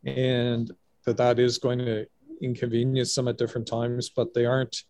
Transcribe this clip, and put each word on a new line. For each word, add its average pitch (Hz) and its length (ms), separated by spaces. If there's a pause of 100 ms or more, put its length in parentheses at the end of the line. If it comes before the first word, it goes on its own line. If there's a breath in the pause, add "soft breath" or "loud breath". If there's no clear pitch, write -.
and 123 640 (340)
that 113 120
that 120 220
is 123 180
going 123 220
to 113 260 (360)
inconvenience 123 720
them 127 120
at 117 100
different 113 300
times, 120 420
but 117 240
they 120 120
aren't 127 440